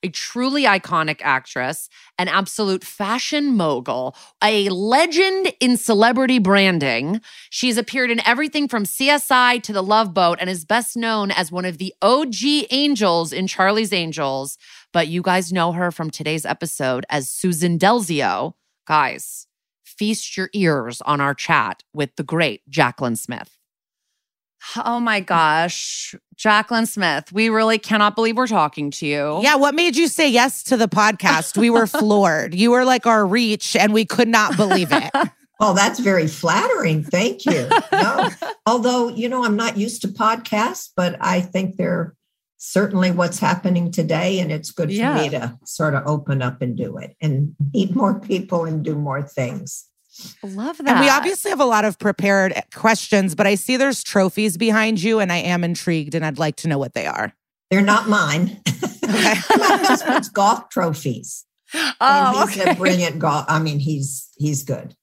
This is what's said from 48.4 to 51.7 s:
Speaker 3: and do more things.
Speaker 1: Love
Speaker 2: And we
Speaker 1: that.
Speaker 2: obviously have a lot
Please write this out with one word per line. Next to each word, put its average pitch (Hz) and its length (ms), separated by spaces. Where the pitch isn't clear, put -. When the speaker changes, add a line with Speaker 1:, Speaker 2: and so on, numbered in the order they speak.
Speaker 3:
and 160 180
do 156 120
more 143 260
things. 127 640
Speaker 1:
Love 214 380
Speaker 2:
And 269 200
we 277 60
Speaker 1:
that. 277 140
Speaker 2:
obviously 381 320
have 294 100
a 285 40
lot 214 200